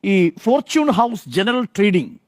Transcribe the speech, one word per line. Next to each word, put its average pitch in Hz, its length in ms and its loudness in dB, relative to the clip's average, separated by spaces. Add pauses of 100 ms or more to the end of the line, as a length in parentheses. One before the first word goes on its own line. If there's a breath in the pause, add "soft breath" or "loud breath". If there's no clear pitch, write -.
ഈ 190 240 2
ഫോർച്യൂൺ 294 640 -2
ഹൗസ് 226 360 0
ജനറൽ 202 380 -2
ട്രേഡിംഗ് 185 460 0 (160)